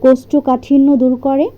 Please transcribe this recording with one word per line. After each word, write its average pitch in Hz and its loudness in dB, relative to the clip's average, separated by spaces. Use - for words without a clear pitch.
কোষ্ঠকাঠিন্য 269 0
দূর 254 -2
করে, 277 -4